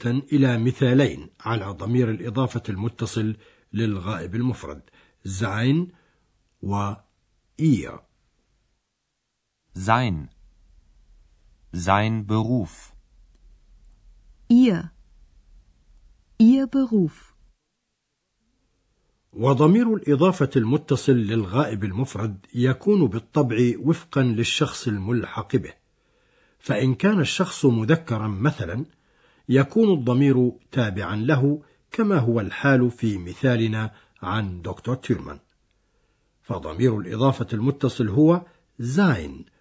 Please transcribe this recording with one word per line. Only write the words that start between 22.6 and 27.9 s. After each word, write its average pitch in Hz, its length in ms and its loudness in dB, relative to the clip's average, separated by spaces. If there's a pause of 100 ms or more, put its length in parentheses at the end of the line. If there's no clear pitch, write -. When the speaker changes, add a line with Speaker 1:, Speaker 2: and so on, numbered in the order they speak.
Speaker 1:
بالطبع 117 500 -2 (220)
وفقا 143 440 -2
للشخص 120 680 -2
الملحق 104 680 -4
به، - 180 -4 (840)
فإن 127 360 -2
كان 196 260 2
الشخص - 440 -4
مذكرا 117 640 2